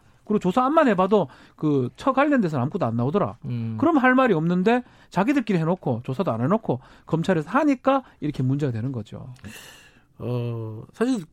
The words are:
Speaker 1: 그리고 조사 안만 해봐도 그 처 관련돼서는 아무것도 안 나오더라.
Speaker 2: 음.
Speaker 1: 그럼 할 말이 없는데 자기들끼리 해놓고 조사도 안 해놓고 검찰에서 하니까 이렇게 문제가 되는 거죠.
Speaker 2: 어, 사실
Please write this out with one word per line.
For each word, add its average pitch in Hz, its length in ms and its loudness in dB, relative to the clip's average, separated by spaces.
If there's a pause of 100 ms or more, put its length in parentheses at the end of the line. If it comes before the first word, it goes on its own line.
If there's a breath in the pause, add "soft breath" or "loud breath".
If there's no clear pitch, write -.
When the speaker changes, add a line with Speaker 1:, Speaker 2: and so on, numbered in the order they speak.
(260 soft breath)
Speaker 1:
그리고 208 140 2
조사 214 260 0
안만 302 220 4
해봐도 190 400 2 (280 loud breath)
그 143 400 0
처 - 160 -2
관련돼서는 254 520 2
아무것도 156 220 -2
안 117 100 -2
나오더라. 131 500 -2
Speaker 2:
음. 117 340 -6
Speaker 1:
그럼 320 180 4
할 254 180 4
말이 262 180 4
없는데 180 500 2 (280 soft breath)
자기들끼리 214 480 0
해놓고 160 440 -2
조사도 135 280 -4
안 113 100 -2
해놓고 156 380 0 (260 loud breath)
검찰에서 165 440 0
하니까 269 540 2 (160 loud breath)
이렇게 147 220 -6
문제가 135 300 0
되는 117 200 -4
거죠. 113 400 -12 (840 loud breath)
Speaker 2:
어, 117 680 -6 (100)
사실 233 400 -2